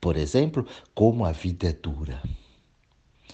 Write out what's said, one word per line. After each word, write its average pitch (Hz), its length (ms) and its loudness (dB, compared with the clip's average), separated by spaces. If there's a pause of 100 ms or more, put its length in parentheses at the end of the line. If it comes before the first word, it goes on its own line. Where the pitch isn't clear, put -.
Por 85 160 2
exemplo, 127 480 2 (300)
como 113 300 4
a 85 80 0
vida 87 380 -2
é - 20 -2
dura. 71 500 -6 (1120)